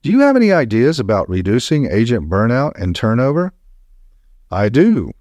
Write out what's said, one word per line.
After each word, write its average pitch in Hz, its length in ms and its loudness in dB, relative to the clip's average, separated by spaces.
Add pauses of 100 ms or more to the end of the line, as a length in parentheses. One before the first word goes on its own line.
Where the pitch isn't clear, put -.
"Do 147 80 -4
you 254 100 2
have 277 160 4
any 220 140 4
ideas 135 480 2
about 104 300 -2
reducing 107 580 -2
agent 104 420 0
burnout 117 460 0
and 90 220 -4
turnover?" 135 560 -2 (960)
I 101 180 -2
do. 151 520 0